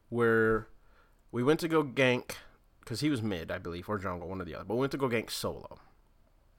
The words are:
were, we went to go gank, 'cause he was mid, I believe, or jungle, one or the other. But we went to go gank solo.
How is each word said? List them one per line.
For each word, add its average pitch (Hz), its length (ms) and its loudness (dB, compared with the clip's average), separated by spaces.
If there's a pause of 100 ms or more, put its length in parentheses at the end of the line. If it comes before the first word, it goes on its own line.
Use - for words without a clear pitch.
(100)
were, 113 580 4 (600)
we 120 120 -2
went 151 180 4
to 175 80 -2
go 160 140 2
gank, 127 500 2 (520)
'cause 113 160 -8
he 151 80 0
was 131 140 0
mid, 90 280 -4
I 87 80 -4
believe, 90 300 -10
or 107 100 -2
jungle, 92 300 -6
one 95 140 -6
or - 20 -4
the 80 100 -10
other. - 100 -10
But 95 100 -4
we 123 60 2
went 135 120 0
to 147 60 -6
go 135 100 0
gank 113 220 -2
solo. - 480 -6 (800)